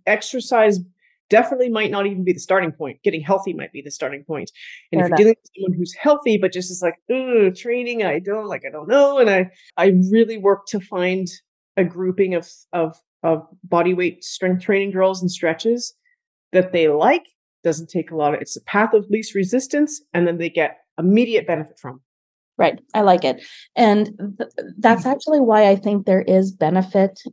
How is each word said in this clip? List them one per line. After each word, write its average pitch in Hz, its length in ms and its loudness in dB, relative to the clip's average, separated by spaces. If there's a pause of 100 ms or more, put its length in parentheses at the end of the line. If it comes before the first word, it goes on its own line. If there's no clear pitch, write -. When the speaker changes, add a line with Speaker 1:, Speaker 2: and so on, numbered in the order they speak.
Speaker 1:
exercise 214 720 0 (500)
definitely 247 400 2
might 214 220 -2
not 202 160 -2
even 190 160 -4
be 180 100 0
the 175 60 -4
starting 185 320 0
point. 151 320 -12
Getting 165 180 -2
healthy 185 320 -2
might 156 200 -12
be 143 80 -14
the 139 100 -18
starting 139 320 -8
point. 156 260 -10 (440)
And 165 60 2
Speaker 2:
Fair 180 60 2
Speaker 1:
if 170 40 -2
you're 170 60 2
Speaker 2:
enough. - 20 0
Speaker 1:
dealing 220 260 2
with - 120 -20
someone 185 220 -6
who's 175 180 -8
healthy, 294 420 0
but 185 160 -2
just 185 180 -8
is 180 100 -12
like, 170 140 -2 (160)
"Ugh, 240 420 0
training, 240 500 -6
I 165 160 -2
don't, 202 280 -8
like, 165 180 -10
I 135 60 -12
don't 151 160 -14
know." 277 320 4
And 233 100 6
I, 185 220 2 (240)
I 180 120 4 (220)
really 220 280 4
work 196 300 2
to 208 120 -6
find 185 480 -4 (480)
a 196 80 2
grouping 185 500 -2
of, 170 140 -4 (260)
of, 165 220 -2 (280)
of 160 220 0 (180)
body 175 300 2
weight 180 300 -4
strength 185 400 -4
training 196 280 0
drills 185 300 0
and 180 80 -4
stretches 180 640 -4 (600)
that 180 180 2
they 170 160 2
like. 180 380 2 (380)
Doesn't 165 260 -4
take 165 220 -6
a 165 40 -12
lot 147 180 0
of, - 80 -6
it's - 160 -12
a - 60 -18
path 220 300 0
of 208 160 0
least 214 260 -4
resistance, 254 680 -2 (120)
and 175 140 0
then 170 100 -2
they 165 120 -6
get 156 280 -2 (200)
immediate 214 480 2
benefit 156 320 -6
from. 131 240 -16 (560)
Speaker 2:
Right. - 220 0 (160)
I 214 60 2
like 180 240 4
it. - 180 -4 (320)
And 208 300 4 (340)
th-, 233 100 -8 (300)
that's 226 220 4
Speaker 1:
Mm-hmm. 254 100 -2
Speaker 2:
actually 294 300 0
why 214 260 6
I 196 80 6
think 202 300 -2
there 190 180 2
is 190 280 2
benefit 185 680 0 (140)